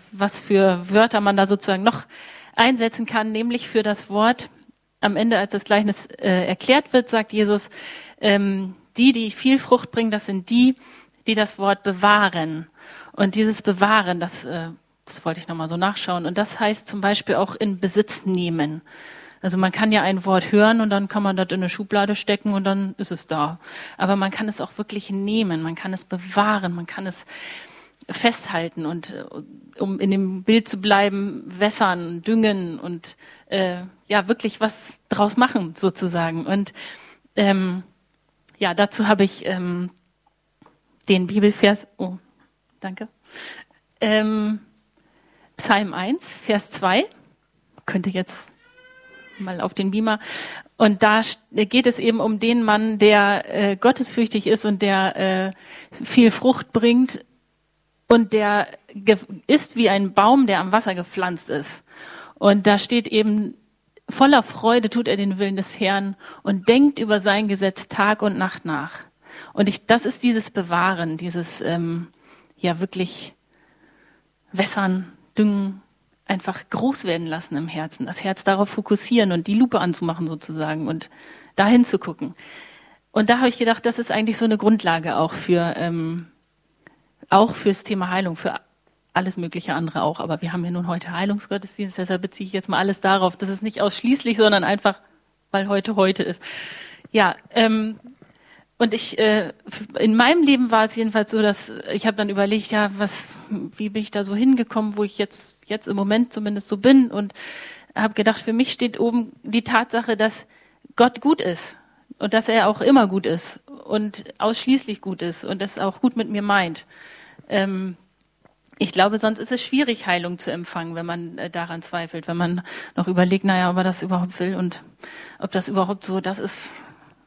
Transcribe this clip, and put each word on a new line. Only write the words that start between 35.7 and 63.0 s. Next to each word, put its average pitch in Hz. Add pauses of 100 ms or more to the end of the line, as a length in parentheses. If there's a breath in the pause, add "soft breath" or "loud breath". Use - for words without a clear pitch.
sozusagen. 170
Und, 196 (640 loud breath)
ähm, 185 (760)
ja, 180
dazu 202
habe 202
ich, -
ähm, 180 (1200)
den 185
Bibelvers, 202 (100)
oh, 185 (640)
danke, 196 (920 loud breath)
ähm, 214 (960 soft breath)
Psalm 202
eins, 208
Vers -
zwei, 202 (800)
könnte 185
jetzt - (880)
mal 185
auf -
den 196
Beamer. 214 (560 loud breath)
Und 214
da 214
st-, - (140)
geht 214
es 240
eben 226
um 214
den 233
Mann, 214
der, 208 (100)
äh, 202
gottesfürchtig 226
ist 220
und 208
der, 190
äh, -
viel 226
Frucht -
bringt 240 (840)
und 233
der 208 (260)
ge-, 202 (280)
ist -
wie 226
ein 196
Baum, 240
der 190
am 185
Wasser 208
gepflanzt 180
ist. 143 (520 loud breath)
Und 202
da 202
steht 233